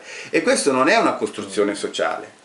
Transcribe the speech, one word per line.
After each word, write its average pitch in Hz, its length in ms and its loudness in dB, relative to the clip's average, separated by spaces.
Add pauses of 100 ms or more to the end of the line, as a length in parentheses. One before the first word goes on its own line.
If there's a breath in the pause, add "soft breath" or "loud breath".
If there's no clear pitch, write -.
(300 loud breath)
E 165 140 0
questo 233 280 2
non 131 180 4
è 214 80 6
una - 160 2
costruzione 104 600 -2
sociale. 82 560 -4 (160)